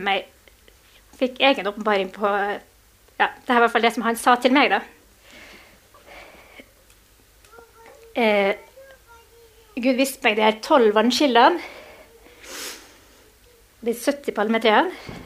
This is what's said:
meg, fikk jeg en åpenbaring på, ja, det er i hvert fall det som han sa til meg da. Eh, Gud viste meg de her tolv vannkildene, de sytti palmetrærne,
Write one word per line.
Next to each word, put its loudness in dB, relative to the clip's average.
meg, -4
fikk -6
jeg 2
en -4
åpenbaring -2
på, -6
ja, -6
det -6
er 4
i 6
hvert 2
fall 2
det 2
som -6
han -2
sa 4
til 2
meg 2
da. 0
Eh, 0
Gud -2
viste -4
meg 0
de 0
her 0
tolv 4
vannkildene, 4
de -4
sytti -6
palmetrærne, 2